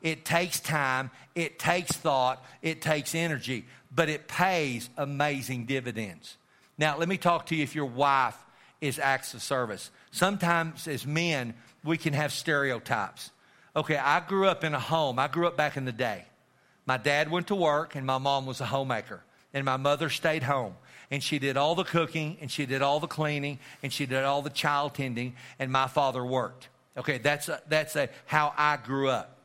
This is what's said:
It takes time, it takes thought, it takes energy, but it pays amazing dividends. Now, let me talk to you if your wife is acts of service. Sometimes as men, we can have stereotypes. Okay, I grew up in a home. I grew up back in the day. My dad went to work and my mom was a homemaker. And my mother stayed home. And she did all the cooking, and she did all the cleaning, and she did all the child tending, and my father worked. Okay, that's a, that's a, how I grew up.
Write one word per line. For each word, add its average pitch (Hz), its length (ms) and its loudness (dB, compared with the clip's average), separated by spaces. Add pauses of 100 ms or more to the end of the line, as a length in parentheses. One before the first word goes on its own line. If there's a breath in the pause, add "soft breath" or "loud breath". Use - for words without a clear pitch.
It 160 240 -4
takes 170 340 0
time, 131 520 0 (220 loud breath)
it 165 260 -4
takes 175 340 2
thought, 131 500 2 (180 loud breath)
it 160 200 -4
takes 151 340 0
energy, 143 500 -2 (280 loud breath)
but 156 160 4
it 151 180 -6
pays 160 720 0
amazing 139 680 -2
dividends. 113 720 -6 (400 soft breath)
Now, 151 200 2
let 165 120 0
me 190 80 0
talk 170 300 2
to 170 80 -2
you 151 80 2
if 135 100 -4
your 151 120 -2
wife 131 520 2 (440 loud breath)
is 147 180 -2
acts 139 340 0
of 113 80 -12
service. 120 500 -4 (200 loud breath)
Sometimes 170 760 0
as 135 180 -6
men, 147 480 0 (300 loud breath)
we 160 140 0
can 156 160 -2
have 147 180 0
stereotypes. 131 1000 -2 (440 soft breath)
Okay, 156 220 2
I 143 220 4
grew 190 280 2
up 175 160 2
in 156 100 0
a 135 60 0
home. 135 400 0
I 143 80 2
grew 170 200 0
up 170 100 0
back 147 200 0
in 131 80 -4
the 127 60 -4
day. 110 340 -4 (600 soft breath)
My 131 120 2
dad 147 320 2
went 175 180 -2
to 202 80 0
work 160 400 2
and 135 100 -4
my 131 120 2
mom 135 280 0
was 131 160 -6
a 127 40 -2
homemaker. 123 580 -4 (300 soft breath)
And 139 120 -2
my 131 120 2
mother 143 320 0
stayed 156 340 0
home. 123 320 0 (340 loud breath)
And 139 140 -4
she 151 160 0
did 135 160 0
all 147 180 4
the 175 120 0
cooking, 160 560 0
and 135 100 -8
she 147 140 -2
did 131 160 0
all 143 180 4
the 160 80 -4
cleaning, 147 520 -2 (220 loud breath)
and 139 120 -6
she 147 120 -2
did 135 200 0
all 143 160 2
the 139 80 -6
child 143 440 0
tending, 123 420 -4 (220 loud breath)
and 135 140 -4
my 131 160 4
father 131 360 2
worked. 123 440 -2 (300)
Okay, 131 200 -2
that's 147 300 2
a, 156 220 -4
that's 156 260 0
a, 139 140 0 (160 loud breath)
how 151 320 2
I 147 180 4
grew 135 320 -2
up. 113 380 -2